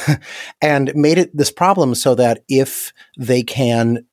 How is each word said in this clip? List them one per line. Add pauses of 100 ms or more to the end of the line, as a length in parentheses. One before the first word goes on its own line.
<laughs>
and
made
it
this
problem
so
that
if (240)
they
can